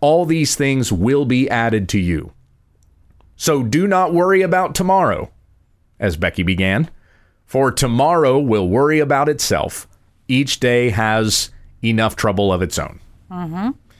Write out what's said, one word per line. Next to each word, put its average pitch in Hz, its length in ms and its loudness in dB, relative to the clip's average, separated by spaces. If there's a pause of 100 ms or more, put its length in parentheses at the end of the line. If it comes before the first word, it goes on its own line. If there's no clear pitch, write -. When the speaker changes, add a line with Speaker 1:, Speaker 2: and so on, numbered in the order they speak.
Speaker 1:
all 160 240 2
these 160 320 0
things 135 340 -2
will 120 340 0
be 127 240 0
added 113 420 -2
to 104 100 0
you. 82 320 -4 (1040)
So 143 260 -2
do 135 240 -2
not 185 260 0
worry 185 300 2
about 180 320 0
tomorrow, 180 560 0 (720)
as 90 160 0
Becky 87 260 -2
began, 95 480 0 (540)
for 131 280 0
tomorrow 135 640 2
will 107 300 2
worry 143 320 2
about 143 280 0
itself. - 580 -4 (420)
Each 131 320 0
day 123 300 2
has 110 600 -2 (320)
enough 110 340 0
trouble 101 360 0
of 90 100 -2
its - 160 -4
own. - 220 -10 (300)
Speaker 2:
Mm-hmm. 180 400 -6 (300)